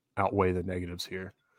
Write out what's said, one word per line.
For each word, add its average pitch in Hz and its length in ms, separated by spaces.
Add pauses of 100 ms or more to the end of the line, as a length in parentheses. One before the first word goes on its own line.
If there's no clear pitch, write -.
(160)
outweigh 98 360
the 90 100
negatives 90 420
here. 92 300 (240)